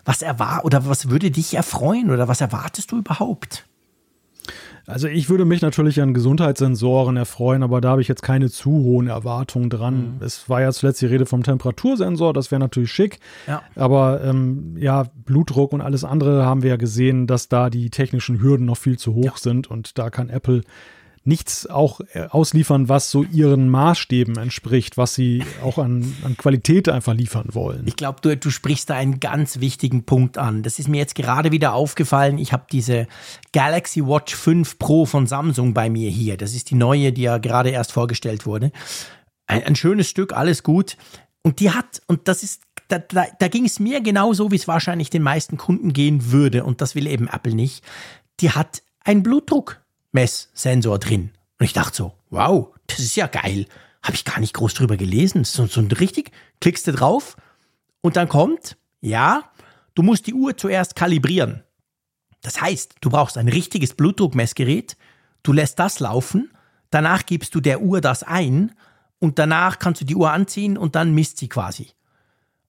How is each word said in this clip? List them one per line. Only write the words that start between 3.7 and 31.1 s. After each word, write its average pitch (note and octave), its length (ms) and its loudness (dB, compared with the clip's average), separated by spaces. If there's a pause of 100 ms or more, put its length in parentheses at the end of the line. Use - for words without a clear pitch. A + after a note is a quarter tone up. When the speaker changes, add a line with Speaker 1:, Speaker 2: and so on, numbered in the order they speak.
Speaker 2:
Also C3 200 -6
ich D3+ 220 -2
würde F#3 160 4
mich E3+ 180 4
natürlich D3+ 380 2
an C3+ 140 2
Gesundheitssensoren C3 1000 2
erfreuen, B2 460 0
aber B2 180 0
da B2+ 100 2
habe C3+ 100 4
ich B2 80 0
jetzt - 140 -4
keine C3 280 2
zu - 200 -2
hohen B2 360 4
Erwartungen A#2+ 640 -4
dran. A#2+ 460 -2
Speaker 1:
Mhm. C3 80 -10
Speaker 2:
Es - 240 -10
war B2+ 140 2
ja C3+ 100 2
zuletzt C3+ 300 0
die B2+ 40 2
Rede B2+ 200 2
vom B2 180 0
Temperatursensor, E3+ 880 0
das C3+ 180 -4
wäre C#3 80 0
natürlich B2+ 320 0
schick. G3 300 0 (260)
Speaker 1:
Ja. D3 160 -6 (140)
Speaker 2:
Aber, C3+ 480 2
ähm, C3+ 540 -2
ja, C#3 260 0 (220)
Blutdruck C#3 460 2
und C#3+ 80 -2
alles C#3 220 -2
andere C#3 420 2
haben C3 180 2
wir C3 80 2
ja B2+ 60 2
gesehen, A#2+ 520 2
dass B2 200 0
da B2 220 2
die A#2+ 200 -4
technischen B2 500 -2
Hürden B2+ 260 4
noch A#2+ 120 0
viel B2+ 200 0
zu A2+ 160 -2
hoch A#2 100 2
Speaker 1:
Ja. C3 120 0
Speaker 2:
sind B2 320 -2
und A2+ 300 -12
da A2+ 120 -4
kann B2 180 -6
Apple B2 340 0 (600)
nichts - 440 -2
auch, D3 340 0 (140)
äh, - 160 -8
ausliefern, C#3+ 580 2
was C3+ 220 2
so C#3+ 140 2
ihren C#3 440 4
Maßstäben B2+ 680 2
entspricht, A#2+ 580 -2
was B2 180 0
sie B2 300 0 (180)
auch B2+ 140 -4
an, B2 380 -2 (100)
an C3 140 -2
Qualität D3 500 2
einfach B2+ 240 0
liefern A2+ 400 -2
wollen. B2 340 -6
Speaker 1:
Ich A#2 100 -6
glaub, C3+ 260 -8
du, D3+ 140 2
du C3+ 140 -4
sprichst - 380 -4
da D3+ 60 -4
einen C3+ 260 -2
ganz C#3 400 -4
wichtigen B2+ 440 -2
Punkt B2+ 340 2
an. A2 240 -2
Das G#2+ 160 -6
ist C#3 100 -4
mir D3 80 0
jetzt C#3+ 180 -4